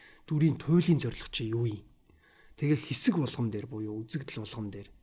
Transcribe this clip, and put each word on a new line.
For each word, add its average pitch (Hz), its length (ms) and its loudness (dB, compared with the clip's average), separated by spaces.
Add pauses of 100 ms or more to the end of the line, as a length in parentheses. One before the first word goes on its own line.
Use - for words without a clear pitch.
(260)
дүрийн 151 320 2
туйлын 170 400 4
зорилго - 320 -4
чи - 240 -6
юу 117 160 0
юм? 101 160 -8 (720)
Тэгээ 147 240 0
хэсэг 170 400 6
болгон 117 320 -4
дээр 107 160 -8
буюу 107 320 -8
үзэгдэл 117 400 -8
болгон 104 320 -10
дээр 98 160 -16 (140)